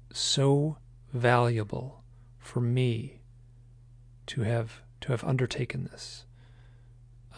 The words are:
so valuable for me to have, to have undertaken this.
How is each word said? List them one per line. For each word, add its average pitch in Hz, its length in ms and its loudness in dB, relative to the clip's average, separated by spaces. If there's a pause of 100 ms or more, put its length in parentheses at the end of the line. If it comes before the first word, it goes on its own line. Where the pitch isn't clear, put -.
(120)
so 143 680 2 (340)
valuable 120 920 2 (360)
for - 220 -6
me 120 640 0 (1040)
to - 160 -4
have, 113 380 -2 (200)
to - 120 -4
have 113 120 -4
undertaken - 600 -2
this. - 420 -16 (1120)